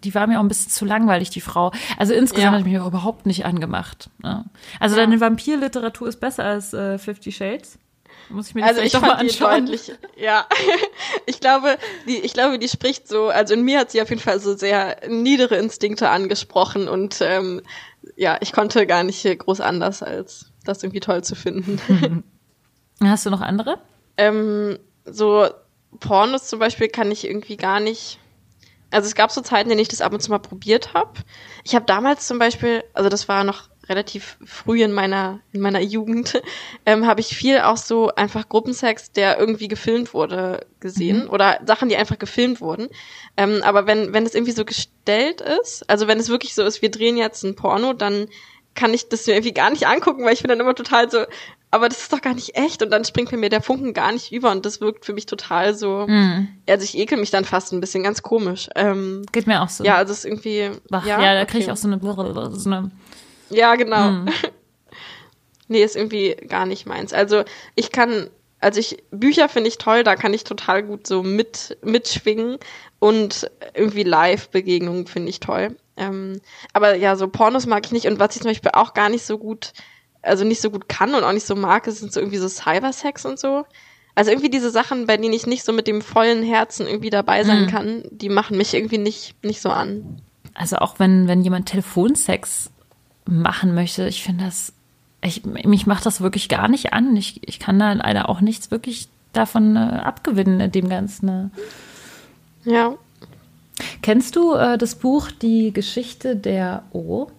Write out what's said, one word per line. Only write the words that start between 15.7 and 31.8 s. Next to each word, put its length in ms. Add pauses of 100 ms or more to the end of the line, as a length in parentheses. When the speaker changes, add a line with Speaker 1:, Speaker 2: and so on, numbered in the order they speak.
Speaker 2:
angesprochen 760
und, 360
ähm, 400 (540)
ja, 260
ich 100
konnte 340
gar 160
nicht 220 (140)
groß 240
anders, 400
als 480 (140)
das 180
irgendwie 180
toll 240
zu 100
finden. 460 (480)
<laughs> 60 (680)
Speaker 1:
Hast 240
du 40
noch 100
andere? 380 (400)
Speaker 2:
Ähm, 600 (260)
so 440 (520)
Pornos 480
zum 100
Beispiel 300
kann 220
ich 160
irgendwie 300
gar 240
nicht, 380 (720)
also 160
es 100
gab 160
so 80
Zeiten, 240
in 60
denen 120
ich 60
das 120
ab 120
und 100
zu 80
mal 80
probiert 560
hab. 240 (460)
Ich 100
hab 140